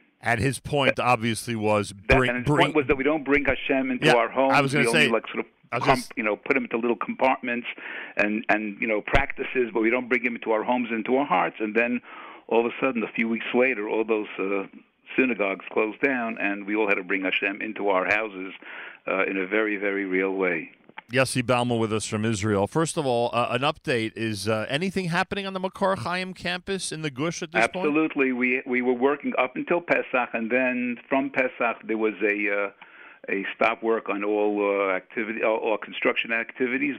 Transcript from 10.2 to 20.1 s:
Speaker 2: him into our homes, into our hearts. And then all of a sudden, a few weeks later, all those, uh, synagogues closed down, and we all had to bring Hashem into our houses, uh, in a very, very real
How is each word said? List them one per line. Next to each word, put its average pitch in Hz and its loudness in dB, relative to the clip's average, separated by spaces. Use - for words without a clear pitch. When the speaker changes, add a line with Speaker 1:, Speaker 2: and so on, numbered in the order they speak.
Speaker 2:
him 120 -2
into 113 -2
our 107 2
homes, 123 0
into 117 0
our 143 2
hearts. 170 0
And 107 -2
then 120 2
all 117 4
of 117 4
a 117 -4
sudden, 123 0
a 95 -2
few 117 -2
weeks 113 -2
later, 123 2
all 110 2
those, 107 0
uh, 98 -2
synagogues 101 2
closed 110 0
down, 120 0
and 101 -4
we 107 -2
all 110 2
had 98 2
to 95 -4
bring 95 -2
Hashem 98 -2
into 101 -4
our 92 4
houses, 98 -2
uh, 92 2
in 98 -2
a 92 -2
very, 107 0
very 98 0
real 95 0